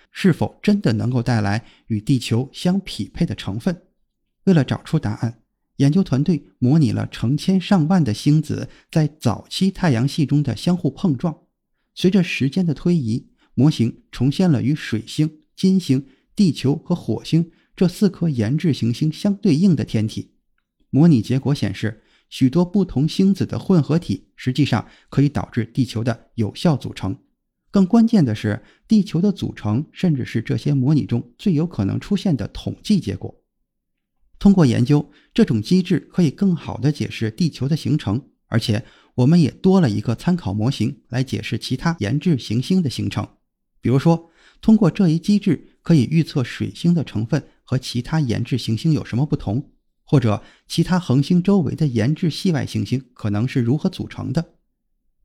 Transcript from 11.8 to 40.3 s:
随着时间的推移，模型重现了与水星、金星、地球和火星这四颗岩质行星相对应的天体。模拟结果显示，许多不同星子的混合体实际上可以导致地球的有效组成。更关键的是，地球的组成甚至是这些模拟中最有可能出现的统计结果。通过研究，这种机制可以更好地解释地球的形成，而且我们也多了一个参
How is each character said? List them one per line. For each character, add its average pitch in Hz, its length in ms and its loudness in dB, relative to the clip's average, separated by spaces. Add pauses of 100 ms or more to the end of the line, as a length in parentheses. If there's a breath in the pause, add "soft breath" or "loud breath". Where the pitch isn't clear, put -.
随 185 160 0
着 196 100 4
时 139 300 -2
间 185 160 -2
的 147 80 0
推 175 220 0
移， 120 320 -2 (260)
模 135 160 4
型 - 400 -2
重 135 220 -2
现 185 180 2
了 120 100 2
与 127 140 0
水 110 320 -6
星、 151 360 -4 (120)
金 190 240 2
星、 139 300 -2 (260 soft breath)
地 196 180 4
球 135 220 0
和 160 180 -6
火 - 320 -6
星 165 280 0 (240 soft breath)
这 185 100 2
四 185 240 2
颗 170 180 -4
岩 123 300 0
质 165 160 0
行 117 180 -2
星 156 200 -2
相 202 240 -2
对 180 180 2
应 170 220 4
的 110 80 0
天 110 240 -2
体。 - 240 -12 (580)
模 143 160 6
拟 131 160 6
结 127 160 -2
果 135 160 0
显 - 180 -4
示， - 300 -8 (260 soft breath)
许 131 220 2
多 175 140 2
不 180 200 0
同 156 240 -2
星 190 240 2
子 147 140 -2
的 104 100 -6
混 180 240 2
合 143 160 0
体 - 380 -6
实 - 180 -6
际 139 120 2
上 - 240 -2 (200 soft breath)
可 135 140 0
以 143 60 4
导 - 240 -6
致 110 120 -4
地 131 200 -2
球 113 180 -6
的 120 320 -6
有 107 180 -4
效 156 240 0
组 107 160 -10
成。 - 240 -6 (540)
更 190 160 4
关 226 180 4
键 208 200 4
的 110 100 -2
是， 107 260 -4 (280 soft breath)
地 214 160 4
球 160 160 -4
的 208 100 2
组 - 240 -6
成 110 380 -4
甚 165 240 0
至 117 80 -4
是 113 180 -6
这 131 140 -4
些 147 180 -4
模 135 180 2
拟 151 120 2
中 117 340 -6
最 202 140 0
有 151 120 0
可 113 200 -4
能 104 160 -2
出 - 160 -4
现 170 200 0
的 98 120 -6
统 - 340 -10
计 208 160 0
结 101 180 -6
果。 - 240 -14 (1000)
通 202 120 8
过 175 140 6
研 113 180 2
究， 147 280 0 (200 soft breath)
这 233 120 4
种 107 180 -2
机 185 180 2
制 180 200 0 (120)
可 180 120 2
以 135 60 2
更 185 260 0
好 - 220 -8
地 131 120 0
解 110 180 -4
释 107 220 -4
地 - 180 -2
球 131 200 -4
的 156 80 0
形 135 200 -2
成， 127 340 -4 (160)
而 - 120 0
且 107 260 -2 (300 soft breath)
我 127 120 2
们 170 140 6
也 139 120 2
多 190 280 4
了 143 80 4
一 107 120 -2
个 113 160 -4
参 180 180 0